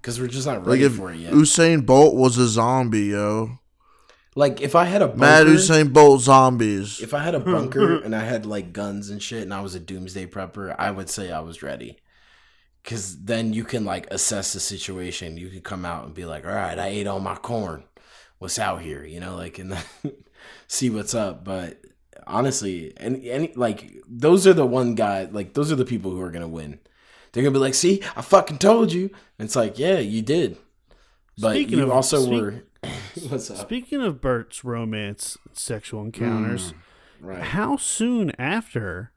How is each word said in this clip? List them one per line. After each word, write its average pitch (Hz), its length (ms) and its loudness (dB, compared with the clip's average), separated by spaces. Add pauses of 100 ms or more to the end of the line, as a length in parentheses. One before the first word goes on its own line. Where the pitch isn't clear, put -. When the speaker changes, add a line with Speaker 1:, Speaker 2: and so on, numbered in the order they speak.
Speaker 1:
'Cause 120 180 -8
we're 127 80 -4
just 131 180 -6
not 127 140 -2
Speaker 2:
Like, 90 80 -6
Speaker 1:
ready 131 160 6
Speaker 2:
if 123 120 4
Speaker 1:
for 92 160 -8
it 82 60 -12
yet. 85 140 -6
Speaker 2:
Usain 156 520 6
Bolt 135 320 8
was 127 220 4
a 123 100 6
zombie, 113 580 0
yo. 107 520 -4 (760)
Speaker 1:
Like, 139 240 2
if 139 160 -2
I 175 80 6
had 190 160 2
a 151 160 4
Speaker 2:
Mad 151 300 8
Speaker 1:
bunker, 156 120 10
Speaker 2:
Usain 156 340 4
Bolt 143 280 10
zombies. 120 800 4
Speaker 1:
if 110 140 -8
I 143 60 -4
had 165 140 -2
a 139 60 0
Speaker 3:
<laughs> 180 140 -2
Speaker 1:
bunker 151 460 2
and 110 140 -6
I 110 100 -4
had, 113 220 -4
like, 98 260 -8
guns 101 380 -8
and 104 120 -12
shit 113 200 -10
and 95 120 -10
I 98 80 -8
was 92 120 -10
a 90 60 -10
doomsday 92 460 -12
prepper, 92 520 -10
I 98 120 -2
would 95 180 -10
say 95 240 -8
I 78 80 -6
was 82 220 -14
ready. 60 360 -12 (840)
'Cause 95 400 -12
then 113 280 -4
you 107 120 -4
can, 110 200 -6
like, 92 280 -8
assess 101 400 -4
the 95 80 -8
situation. 90 760 -10
You 90 120 -14
can 92 120 -18
come 92 220 -10
out 85 200 -10
and 80 100 -18
be 90 100 -14
like, 76 220 -12
"All 92 60 -8
right, 90 260 -6
I 90 100 -6
ate 101 200 -6
all 98 100 -4
my 95 160 -6
corn. 95 480 -8 (560)
What's 92 220 -8
out 92 220 -4
here?" 73 220 -12
You 80 140 -16
know, 90 160 -12
like, 90 240 -14
and 92 140 -12
then 80 100 -8 (220)
<laughs> 143 100 -10 (540)
see 127 200 -2
what's 107 260 -4
up. 98 300 -4
But 92 360 -10 (480)
honestly, 101 680 -4
any, 127 320 -8
any, 143 280 -6
like, 117 500 -4
those 160 400 4
are 190 60 10
the 151 140 6
one 120 280 0
guy, 101 300 -2
like, 95 300 -10
those 147 180 0
are 143 40 0
the 127 80 0
people 98 280 -6
who 90 80 -8
are 90 100 -8
gonna 85 160 -10
win. 80 320 -12 (540)
They're 120 100 -2
gonna 139 120 2
be 135 40 4
like, 135 160 2
"See, 196 280 2 (120)
I - 80 -10
fucking 160 360 4
told 208 340 4
you." 185 180 -4 (280)
And 107 80 -8
it's - 100 -6
like, 110 240 -2
"Yeah, 180 180 2
you 110 240 -4
did." 123 340 -2 (840)
But 110 160 0
Speaker 3:
Speaking 247 240 0
Speaker 1:
you 139 80 2
Speaker 3:
of, 131 40 0
Speaker 1:
also 131 340 2
Speaker 3:
speak-, 120 160 0
Speaker 1:
were, 104 220 -6 (200)
<laughs> - 480 -12
what's - 200 -8
up? 196 80 -14
Speaker 3:
speaking 247 420 -8
of 170 200 -4
Bert's 123 440 -4
romance, 110 720 -6 (160)
sexual 107 500 -10
encounters, 110 680 -4
Speaker 1:
Mm, - 20 -20 (460)
right. 92 220 -14
Speaker 3:
how 269 340 -4
soon 226 600 -2
after? 120 800 -6